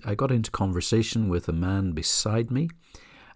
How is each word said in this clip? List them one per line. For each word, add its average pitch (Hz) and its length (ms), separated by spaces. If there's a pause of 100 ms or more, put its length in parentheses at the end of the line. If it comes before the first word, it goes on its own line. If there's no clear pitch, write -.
I 104 100
got 131 160
into 113 200
conversation 107 760
with 87 220
a 82 40
man 92 380
beside 107 580
me, 139 200 (680)